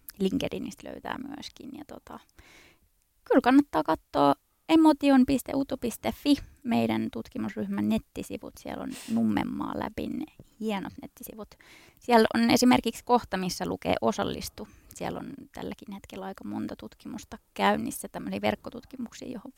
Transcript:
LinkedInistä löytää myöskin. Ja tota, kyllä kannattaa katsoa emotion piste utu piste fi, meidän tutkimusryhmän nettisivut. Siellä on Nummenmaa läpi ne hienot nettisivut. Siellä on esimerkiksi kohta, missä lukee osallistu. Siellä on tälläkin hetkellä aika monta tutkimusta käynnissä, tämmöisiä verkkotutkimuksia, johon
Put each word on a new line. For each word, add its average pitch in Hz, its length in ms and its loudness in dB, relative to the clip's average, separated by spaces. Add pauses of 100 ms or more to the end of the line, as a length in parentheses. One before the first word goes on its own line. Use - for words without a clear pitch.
(180)
LinkedInistä - 720 -4
löytää - 260 -10 (120)
myöskin. - 500 -16
Ja - 60 -18
tota, - 340 -18 (1080)
kyllä 320 160 6
kannattaa 285 420 4
katsoa 143 520 2 (340)
emotion 285 580 8
piste 269 280 -2
utu 269 220 -2
piste - 360 -6
fi, 285 240 2 (260)
meidän 233 500 0
tutkimusryhmän 110 760 -6
nettisivut. - 720 -6
Siellä - 240 -10
on - 80 -10 (240)
Nummenmaa - 640 -2
läpi - 280 -6
ne - 180 -8 (360)
hienot 208 320 -6 (100)
nettisivut. - 460 -18 (500)
Siellä 233 360 6
on 233 160 4
esimerkiksi 247 540 4
kohta, 240 320 2
missä 185 300 -4
lukee - 340 -2
osallistu. - 680 -4 (260)
Siellä 180 260 -8
on - 60 -12 (280)
tälläkin - 400 -12
hetkellä 196 320 -14
aika 190 180 -14
monta - 320 -8
tutkimusta - 600 -16 (160)
käynnissä, 208 540 -2
tämmöisiä 190 320 -10
verkkotutkimuksia, - 880 -8
johon 247 300 -14